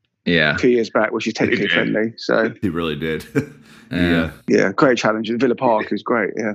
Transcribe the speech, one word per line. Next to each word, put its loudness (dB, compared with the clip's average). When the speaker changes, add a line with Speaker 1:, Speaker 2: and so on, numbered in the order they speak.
Speaker 1:
Yeah. 2
Speaker 2:
a -6
few 4
years 2
back, 2
which -4
is -2
technically 0
Speaker 3:
He 0
did. 0
Speaker 2:
friendly. -2
So 0
Speaker 3:
He 0
really -2
did. -4
<laughs> -4
Speaker 1:
Yeah. -2
Speaker 3:
Yeah. 2
Speaker 2:
Yeah, 4
great 2
challenge -2
at -2
Villa 2
Park. 0
It -8
was -4
great, -2
yeah. -4